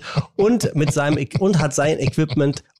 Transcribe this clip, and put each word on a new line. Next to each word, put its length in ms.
<laughs> 200
und 380
mit 180
seinem 240
Equ-, 220
und 220
hat 120
sein 280
Equipment 640